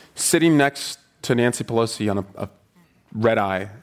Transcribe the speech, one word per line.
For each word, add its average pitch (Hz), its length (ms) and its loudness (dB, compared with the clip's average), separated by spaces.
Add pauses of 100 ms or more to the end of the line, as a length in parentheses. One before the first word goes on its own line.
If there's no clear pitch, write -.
(160)
sitting 165 420 2
next - 420 -2 (240)
to - 100 -2
Nancy 120 300 0
Pelosi 113 480 -2
on 98 80 -2
a, 98 60 -6 (180)
a 101 60 -10 (640)
red 110 240 2
eye 98 300 -2 (120)